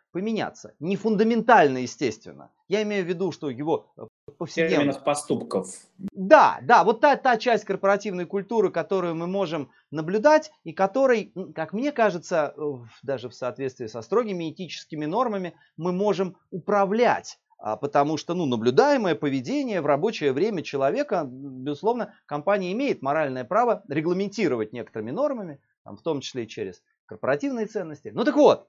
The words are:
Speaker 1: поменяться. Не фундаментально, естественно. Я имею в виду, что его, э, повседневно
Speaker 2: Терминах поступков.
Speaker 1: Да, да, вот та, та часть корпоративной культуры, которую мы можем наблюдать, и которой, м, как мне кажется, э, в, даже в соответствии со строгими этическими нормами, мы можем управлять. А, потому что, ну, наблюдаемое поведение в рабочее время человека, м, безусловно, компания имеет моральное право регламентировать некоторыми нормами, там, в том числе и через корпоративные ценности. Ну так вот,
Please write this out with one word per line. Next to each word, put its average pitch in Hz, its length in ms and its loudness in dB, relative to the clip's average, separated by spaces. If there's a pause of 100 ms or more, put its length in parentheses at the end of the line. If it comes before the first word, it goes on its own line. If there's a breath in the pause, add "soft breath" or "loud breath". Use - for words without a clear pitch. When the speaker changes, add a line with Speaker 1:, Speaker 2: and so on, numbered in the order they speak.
(100)
Speaker 1:
поменяться. 196 680 -4
Не 175 160 -2
фундаментально, 220 800 6
естественно. 107 720 -6 (180)
Я 208 140 0
имею 208 220 -2
в 165 40 -4
виду, 175 240 -2
что 147 180 -8
его, 143 460 -4
э, 113 60 -18 (340)
повседневно 165 420 0
Speaker 2:
Терминах 143 260 0
поступков. 117 640 -2 (440)
Speaker 1:
Да, - 500 4
да, 175 220 6
вот - 160 0
та, 285 160 4
та 247 220 2
часть 226 260 0
корпоративной 196 640 -2
культуры, 196 440 0
которую 175 440 -2
мы 170 120 -6
можем 170 440 -4 (200 soft breath)
наблюдать, 214 600 2 (140)
и 160 80 -10
которой, 208 640 2
м, 165 180 -10
как 160 200 -8
мне 262 200 -2
кажется, 175 640 0
э, 151 40 -12
в, 131 280 -6 (140)
даже 127 260 -4
в 117 60 -18
соответствии 127 520 -6
со 110 160 -10
строгими 190 480 -2
этическими 151 560 -10
нормами, 196 480 -2 (220 soft breath)
мы 170 160 -2
можем 190 440 0 (140)
управлять. 196 880 0 (240)
А, 107 140 -4
потому 143 400 2
что, - 160 -6
ну, 175 140 -2
наблюдаемое 156 680 4
поведение 165 680 -2
в 139 40 -2
рабочее 151 460 2
время 170 300 0
человека, 175 540 -2
м, 131 460 -8
безусловно, 185 520 -4 (100)
компания 180 480 -2
имеет 240 300 -2
моральное 135 420 -2
право 214 420 0
регламентировать 160 840 -2
некоторыми 113 380 -8
нормами, 208 500 -4 (240)
там, - 140 -18
в - 40 -20
том 147 200 -2
числе 120 220 -8
и 110 40 -10
через 98 340 -10 (220)
корпоративные 202 640 -2
ценности. 160 480 -10
Ну 233 100 0
так 269 120 0
вот, 247 320 6